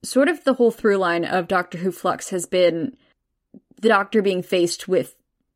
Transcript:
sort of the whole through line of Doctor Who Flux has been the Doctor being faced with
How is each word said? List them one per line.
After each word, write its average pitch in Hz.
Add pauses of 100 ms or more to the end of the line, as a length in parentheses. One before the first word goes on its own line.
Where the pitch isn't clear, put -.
sort 277
of 320
the 254
whole 233
through 202
line 170
of 175
Doctor 180
Who 185
Flux -
has 180
been 170 (840)
the 220
Doctor 202
being 185
faced 175
with 180 (400)